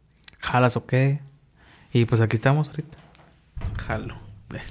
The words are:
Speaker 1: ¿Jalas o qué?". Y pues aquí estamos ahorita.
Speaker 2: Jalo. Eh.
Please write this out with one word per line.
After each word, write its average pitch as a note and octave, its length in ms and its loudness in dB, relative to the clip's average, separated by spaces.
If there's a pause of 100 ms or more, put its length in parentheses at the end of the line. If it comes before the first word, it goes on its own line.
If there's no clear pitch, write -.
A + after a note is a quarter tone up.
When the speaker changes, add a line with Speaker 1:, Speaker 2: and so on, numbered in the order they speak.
(380)
Speaker 1:
¿Jalas B2 380 2
o - 100 -4
qué?". C3+ 340 2 (720)
Y A#2 140 4
pues A2+ 140 2
aquí A2+ 160 2
estamos C#3+ 320 2
ahorita. - 280 -12 (880)
Speaker 2:
Jalo. A2+ 280 -6 (400)
Eh. - 60 -10 (100)